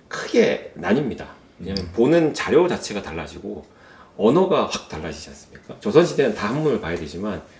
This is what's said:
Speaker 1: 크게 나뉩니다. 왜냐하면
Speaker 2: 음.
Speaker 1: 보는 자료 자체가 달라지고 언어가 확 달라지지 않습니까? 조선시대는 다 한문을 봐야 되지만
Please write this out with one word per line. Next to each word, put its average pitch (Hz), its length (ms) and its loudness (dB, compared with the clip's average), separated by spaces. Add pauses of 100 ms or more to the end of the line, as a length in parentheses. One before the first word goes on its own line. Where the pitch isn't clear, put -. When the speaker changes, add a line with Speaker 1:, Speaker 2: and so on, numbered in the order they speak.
Speaker 1:
크게 - 720 0
나뉩니다. 107 480 -2 (340)
왜냐하면 95 260 -6
Speaker 2:
음. 82 80 -10
Speaker 1:
보는 147 400 4
자료 151 340 4
자체가 101 340 -6
달라지고 87 640 -12 (520)
언어가 156 480 4
확 - 240 -8
달라지지 80 400 -10
않습니까? - 500 -20
조선시대는 139 560 4
다 104 140 -4
한문을 139 320 0
봐야 82 160 -4
되지만 85 440 -8 (180)